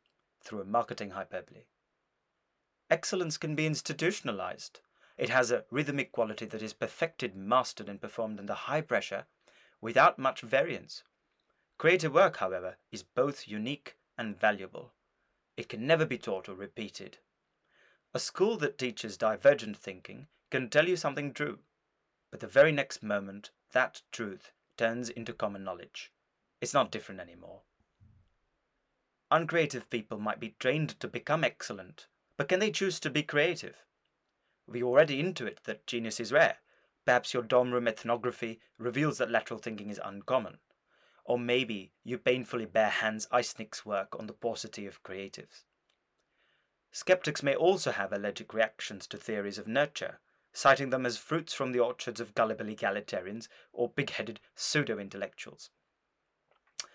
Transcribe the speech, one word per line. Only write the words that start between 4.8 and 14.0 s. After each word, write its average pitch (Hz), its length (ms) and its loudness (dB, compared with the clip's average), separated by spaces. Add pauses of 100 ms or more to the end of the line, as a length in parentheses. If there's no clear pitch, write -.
It 123 100 -2
has 123 220 4
a 113 200 0
rhythmic 139 400 -2
quality 107 360 -2
that 107 160 -8
is 107 100 -8
perfected, 123 640 -4
mastered, 104 540 0
and 101 100 -10
performed 107 400 -6
under 101 140 -6
high 147 260 -2
pressure - 460 -2 (540)
without 120 380 4
much 131 220 0
variance. 135 640 -2 (720)
Creative 160 360 4
work, 165 260 6
however, 92 400 -4 (120)
is 107 140 -10
both 135 420 -2
unique 107 480 -8 (220)